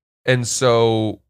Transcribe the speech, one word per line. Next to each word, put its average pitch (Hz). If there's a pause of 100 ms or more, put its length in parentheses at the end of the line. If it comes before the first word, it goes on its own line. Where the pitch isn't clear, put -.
(260)
And 123
so 117